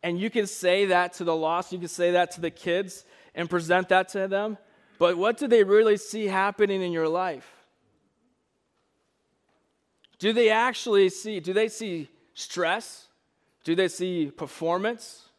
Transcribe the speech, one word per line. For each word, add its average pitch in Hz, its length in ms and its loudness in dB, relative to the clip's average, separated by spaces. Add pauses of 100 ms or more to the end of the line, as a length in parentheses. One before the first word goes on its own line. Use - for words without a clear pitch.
and 175 160 -4
you 214 100 -2
can 220 160 -2
say 190 400 0
that 180 280 2
to 190 100 -10
the 165 120 0
lost, 165 360 -4
you 185 80 -10
can 175 80 -10
say 175 240 0
that 175 200 2
to 160 100 -12
the 170 100 -6
kids 180 540 -6 (280)
and 170 160 -6
present 180 400 0
that 185 200 4
to 190 180 -4
them. 208 300 -4 (420)
But 175 160 4
what 214 220 0
do 285 100 -4
they 220 160 8
really 208 320 6
see 214 300 -8
happening 196 560 0
in 180 100 -4
your 165 160 0
life? 165 420 -4 (2750)
Do 214 140 0
they 226 160 4
actually 220 600 2
see, 202 300 -8
do 170 140 -6
they 214 160 0
see 180 400 -10 (240)
stress? - 720 -6 (560)
Do 165 120 -2
they 185 120 2
see 170 440 -4
performance? 180 1080 -6